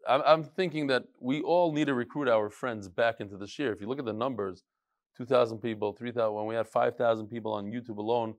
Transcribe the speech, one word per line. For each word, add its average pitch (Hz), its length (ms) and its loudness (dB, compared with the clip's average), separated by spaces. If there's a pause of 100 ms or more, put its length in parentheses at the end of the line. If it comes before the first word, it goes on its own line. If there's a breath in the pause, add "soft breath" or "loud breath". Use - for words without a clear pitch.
I'm, 135 160 4
I'm 156 180 6
thinking 151 440 -2
that 127 160 2 (160)
we 135 240 -2
all 170 280 4
need 151 140 2
to 143 80 2
recruit 123 340 -2
our 107 220 4
friends 107 400 -6
back 117 300 0
into 101 180 -10
the 101 80 -10
shiur. 131 260 -4
If 101 100 -6
you 101 60 -10
look 135 120 -4
at 135 60 -6
the 107 60 -4
numbers, 104 520 -4 (520)
two 123 100 -10
thousand 117 340 2
people, 104 340 -2
three 120 180 -10
thousand, 110 220 0
when 107 140 -4
we 113 80 -4
had 110 120 -2
five 120 300 2
thousand 113 300 2
people 107 260 -6
on 101 120 -4
YouTube 113 320 -8
alone, 113 420 -2